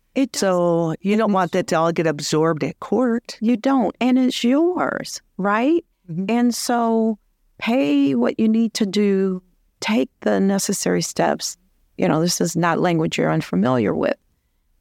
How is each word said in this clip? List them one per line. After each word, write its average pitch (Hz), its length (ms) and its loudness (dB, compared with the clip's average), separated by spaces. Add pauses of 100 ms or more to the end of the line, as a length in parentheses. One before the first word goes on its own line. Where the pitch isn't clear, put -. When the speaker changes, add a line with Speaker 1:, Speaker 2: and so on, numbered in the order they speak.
(160)
Speaker 1:
It 269 180 0
does. - 80 -8
Speaker 2:
So 175 600 0
you 196 160 0
don't 220 160 0
want 185 200 0
that 180 140 -2
to 180 80 0
all 165 160 2
get 165 160 0
absorbed 156 560 0
at 147 160 -8
court. 233 640 -2
Speaker 1:
You 233 160 2
don't. 247 440 0
And 254 160 2
it's 254 260 0
yours, 285 800 0 (160)
right? 233 480 0 (260)
Speaker 2:
Mm-hmm. 180 180 -6
Speaker 1:
And 240 260 2
so 226 600 0 (400)
pay 277 580 2
what 240 240 0
you 220 80 4
need 220 280 2
to 220 100 0
do. 190 560 0 (380)
Take 240 300 -2 (120)
the 208 180 0
necessary 190 600 0
steps. - 560 -2 (400)
You 185 100 0
know, 156 140 2
this 175 200 0
is 175 140 -2
not 165 240 0
language 165 380 0
you're 160 140 0
unfamiliar 156 640 0
with. - 220 -2 (640)